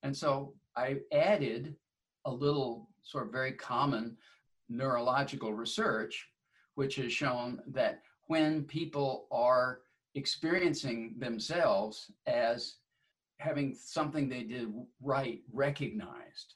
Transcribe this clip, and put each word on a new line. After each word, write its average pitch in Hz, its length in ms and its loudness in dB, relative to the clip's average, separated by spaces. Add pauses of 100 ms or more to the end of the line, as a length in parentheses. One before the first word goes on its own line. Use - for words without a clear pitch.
And 139 140 -2
so 139 380 0 (240)
I 135 220 0 (120)
added 147 640 2 (480)
a 127 80 -4
little 123 580 0 (140)
sort 127 220 -6
of 107 80 -10
very 131 180 -2
common 123 640 0 (540)
neurological 123 840 0
research, 117 760 -2 (460)
which 135 200 0
has 123 160 -2
shown 123 560 -2
that 127 340 0 (260)
when 156 360 4
people 143 680 -2
are 127 520 4 (380)
experiencing 139 1000 0
themselves 117 920 0 (160)
as - 480 0 (640)
having 143 340 0
something 151 540 -2
they 127 160 -4
did 117 240 -6 (340)
right 131 400 -2 (240)
recognized - 920 -6